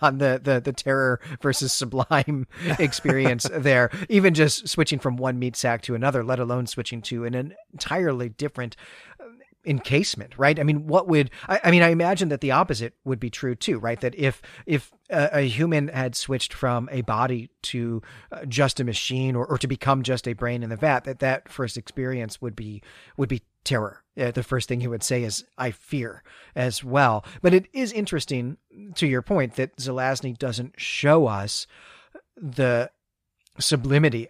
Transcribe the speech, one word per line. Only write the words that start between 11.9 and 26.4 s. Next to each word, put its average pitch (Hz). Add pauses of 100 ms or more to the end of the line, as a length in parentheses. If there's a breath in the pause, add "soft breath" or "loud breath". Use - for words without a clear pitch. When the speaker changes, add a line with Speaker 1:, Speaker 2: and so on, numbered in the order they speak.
Speaker 1:
that 143
the 139
opposite 131 (100)
would 131
be 120
true 123
too, 127
right? 117
That 127
if, 135 (240 loud breath)
if 151 (180)
a, 151
a 147
human 143
had 127
switched -
from 123
a 131
body 117 (140)
to, 117 (300 loud breath)
uh, -
just 135
a 135
machine 127
or, 120
or 139
to 135
become 135
just 127
a 117
brain 120
in 110
the 113
vat, 139
that 131
that 131
first 123
experience 127
would 120
be, 107 (360 loud breath)
would 139
be 127 (220)
terror. 110 (140)
Uh, 123
the -
first -
thing 120
he 123
would 117
say 123
is, 110 (140)
"I 127
fear," 117 (320 loud breath)